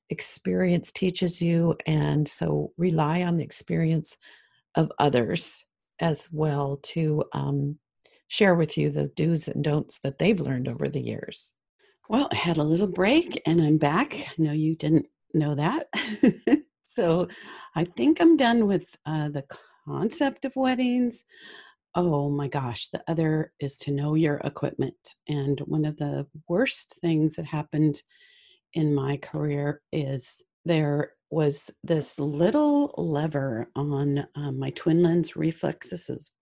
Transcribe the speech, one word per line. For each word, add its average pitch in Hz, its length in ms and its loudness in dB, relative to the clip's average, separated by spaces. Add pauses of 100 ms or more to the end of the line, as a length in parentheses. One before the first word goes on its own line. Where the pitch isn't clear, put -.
(100)
experience 180 800 0
teaches 185 500 -2
you, 170 360 2 (100)
and 151 400 2
so 151 500 -2
rely 165 460 2
on 170 140 0
the 156 80 -2
experience 165 720 -2 (580)
of 156 240 2
others 131 680 0 (360)
as 165 320 -2
well 143 500 -2
to, 156 500 0
um, 143 460 -2 (560)
share 190 220 6
with 160 200 0
you 147 140 2
the 147 240 -2
do's 160 320 0
and - 160 -4
don'ts - 380 -2
that - 180 -6
they've 190 220 2
learned 131 260 -4
over 123 220 -4
the 143 120 -4
years. - 540 -10 (540)
Well, 262 240 0
I - 20 -4
had 170 240 0
a 147 60 2
little 175 240 2
break 214 580 2
and 165 160 4
I'm 151 160 4
back. 156 360 2
I - 240 -12
know 151 140 2
you 156 220 0
didn't 156 320 2 (260)
know 147 220 2
that. 175 340 -2 (340)
<laughs> 254 420 4 (300)
So 175 320 2 (480)
I 160 80 0
think 247 380 2
I'm 330 160 8
done 233 320 4
with, 180 360 0
uh, 151 240 -2
the 143 160 -6 (400)
concept 220 600 -2
of 262 100 -6
weddings. 247 720 0 (720)
Oh 147 340 2
my 143 160 -2
gosh, 131 420 -6
the - 200 -8
other 156 500 0
is 139 200 -8
to - 120 -8
know 147 240 -2
your 156 300 2
equipment. - 720 -6 (100)
And 143 400 -2
one 151 200 0
of 151 100 -6
the 143 280 -4 (240)
worst - 520 -2
things 156 340 2
that 160 120 -8
happened 151 540 0 (760)
in 151 200 2
my 139 220 0
career 147 720 -4
is 139 500 -6 (240)
there 151 500 0 (160)
was 151 380 0 (140)
this 151 380 -2
little 277 760 2
lever 143 800 -2
on, 143 500 0 (120)
uh, 147 160 -6
my 135 180 -4
twin 165 320 2
lens 170 320 2
reflex. - 560 -4
This 175 160 -12
was - 240 -10 (120)